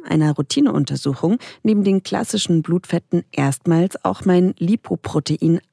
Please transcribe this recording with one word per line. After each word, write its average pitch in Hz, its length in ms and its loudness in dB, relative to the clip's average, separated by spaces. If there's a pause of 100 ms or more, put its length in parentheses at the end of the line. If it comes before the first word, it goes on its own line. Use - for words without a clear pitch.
einer 151 240 2
Routineuntersuchung 151 1080 0 (240)
neben 208 220 2
den 190 180 2
klassischen 196 640 -2
Blutfetten 170 680 -2
erstmals 160 720 0
auch - 220 -4
mein 180 320 4
Lipoprotein 165 1040 -2 (140)